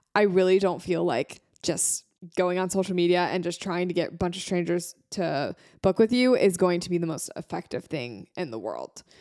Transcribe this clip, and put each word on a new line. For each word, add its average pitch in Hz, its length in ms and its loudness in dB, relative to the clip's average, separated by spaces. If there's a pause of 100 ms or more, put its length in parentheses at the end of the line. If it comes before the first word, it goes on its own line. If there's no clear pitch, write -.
(140)
I 208 80 4
really 185 380 4
don't 180 240 0
feel 170 200 -2
like 139 380 -2 (220)
just - 420 -2 (320)
going 180 200 0
on 185 120 -2
social 185 260 -2
media 175 360 4
and 180 120 -2
just 175 180 -6
trying 180 260 -2
to 175 60 -4
get 165 160 0
a - 60 -12
bunch 175 220 -4
of 190 60 -10
strangers 175 520 -2 (160)
to 147 440 -2 (260)
book 190 180 2
with 226 140 4
you 254 220 6
is 180 220 4
going 180 220 2
to 175 100 -8
be 175 80 0
the 170 100 -2
most - 280 -8
effective - 500 -8
thing 120 420 -8 (100)
in 135 140 -8
the 113 80 -8
world. 67 440 -8 (180)